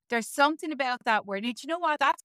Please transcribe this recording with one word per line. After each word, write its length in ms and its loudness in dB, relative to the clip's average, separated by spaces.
There's 200 -2
something 420 2
about 340 -2
that 200 2
word. 200 -4
And 100 -4
do 80 -16
you 60 -8
know 100 -2
what? 200 0
That's 260 2